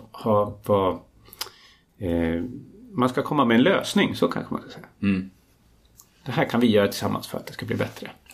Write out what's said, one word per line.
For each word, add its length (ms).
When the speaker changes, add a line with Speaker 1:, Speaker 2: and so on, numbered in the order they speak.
Speaker 1:
ha, 540
vara, 340
eh, 460
man 180
ska 120
komma 240
med 100
en 80
lösning, 520
så 120
kanske 260
man 80
ska 100
säga. 140
Speaker 2:
Mm. 280
Speaker 1:
Det 60
här 140
kan 140
vi 80
göra 200
tillsammans 400
för 100
att 100
det 60
ska 120
bli 100
bättre. 360